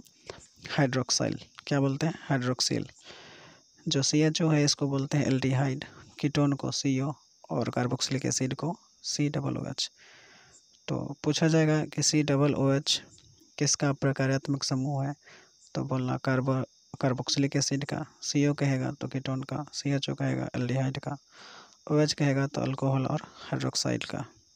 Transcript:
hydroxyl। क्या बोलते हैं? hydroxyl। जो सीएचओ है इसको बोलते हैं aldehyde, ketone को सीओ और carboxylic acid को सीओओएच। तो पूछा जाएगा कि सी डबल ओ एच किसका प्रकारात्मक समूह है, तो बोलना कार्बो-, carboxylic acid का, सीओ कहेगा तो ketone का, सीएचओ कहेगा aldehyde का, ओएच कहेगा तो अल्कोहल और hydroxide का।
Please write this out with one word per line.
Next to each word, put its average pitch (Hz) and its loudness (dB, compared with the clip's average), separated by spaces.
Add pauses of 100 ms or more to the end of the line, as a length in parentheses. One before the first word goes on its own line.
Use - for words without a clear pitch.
(680)
hydroxyl। 127 0 (300)
क्या 143 2
बोलते 139 0
हैं? 165 -2
hydroxyl। 123 0 (960)
जो 147 2
सीएचओ 156 2
है 151 4
इसको 143 0
बोलते 139 0
हैं 143 4
aldehyde, 131 0 (340)
ketone 143 2
को 131 -4
सीओ 135 0 (360)
और 123 0
carboxylic 131 -2
acid 131 0
को 160 -4 (280)
सीओओएच। 139 -2 (1000)
तो 143 -4
पूछा 151 2
जाएगा 156 4
कि - -4
सी 151 4
डबल 143 4
ओ 135 2
एच 139 0 (560)
किसका 147 2
प्रकारात्मक 135 0
समूह 135 -2
है, 143 -4 (600)
तो 131 0
बोलना 131 0
कार्बो-, 131 2 (360)
carboxylic 135 0
acid 139 0
का, - -6 (160)
सीओ 143 2
कहेगा 131 2
तो 127 -6
ketone 131 -4
का, 135 -6
सीएचओ 139 -2
कहेगा 131 -2
aldehyde 131 0
का, 143 -6 (760)
ओएच 151 4
कहेगा 139 2
तो - -4
अल्कोहल 135 0
और 151 -2 (200)
hydroxide 131 -2
का। - -8 (320)